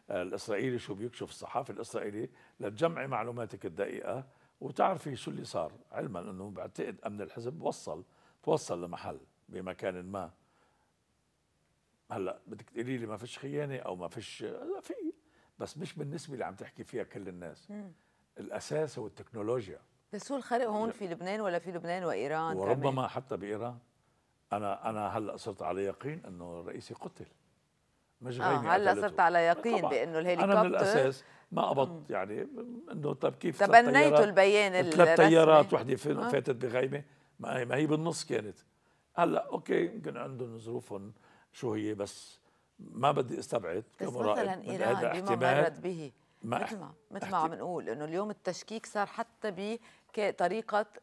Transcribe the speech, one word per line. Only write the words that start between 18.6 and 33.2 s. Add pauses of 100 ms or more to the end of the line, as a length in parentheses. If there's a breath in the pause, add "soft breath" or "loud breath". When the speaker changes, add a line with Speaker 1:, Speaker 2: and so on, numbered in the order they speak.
Speaker 1:
هو
التكنولوجيا. (340)
Speaker 2:
بس
هو
الخرق
هون
Speaker 1:
لا.
Speaker 2:
في
لبنان
ولا
في
لبنان
وإيران
Speaker 1:
وربما
Speaker 2:
كمان؟
Speaker 1:
حتى
بإيران. (760)
أنا،
أنا
هلأ
صرت
على
يقين
إنه
رئيسي
قتل. (960)
مش
Speaker 2:
آه،
Speaker 1:
غيمي
Speaker 2:
هلأ
Speaker 1:
قتلته.
Speaker 2:
صرت
على
يقين
Speaker 1:
طبعًا.
Speaker 2:
بإنه
Speaker 1:
أنا
من
Speaker 2:
الهليكوبتر
Speaker 1:
الأساس (280 loud breath)
ما
قبضت
Speaker 2:
مم.
Speaker 1:
يعني (440)
إنه
طب